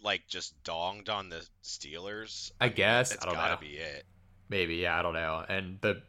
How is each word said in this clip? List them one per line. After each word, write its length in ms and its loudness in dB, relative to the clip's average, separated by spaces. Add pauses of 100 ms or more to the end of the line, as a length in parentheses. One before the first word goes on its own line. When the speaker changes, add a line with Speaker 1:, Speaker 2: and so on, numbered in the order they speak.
Speaker 1:
like, 240 2
just 260 -6 (100)
donged 460 -2
on 200 -2
the 140 -8 (200)
Steelers? 880 -8 (100)
Speaker 2:
I 40 4
Speaker 1:
I 20 6
mean, 80 2
Speaker 2:
guess. 360 6
Speaker 1:
it's 120 -4
Speaker 2:
I 20 -2
don't 80 2
Speaker 1:
gotta 220 2
Speaker 2:
know. 40 -6
Speaker 1:
be 180 -10
it. 280 -8 (420)
Speaker 2:
Maybe, 280 2
yeah, 240 2
I 20 2
don't 140 0
know. 340 0
And 320 -4
the 280 2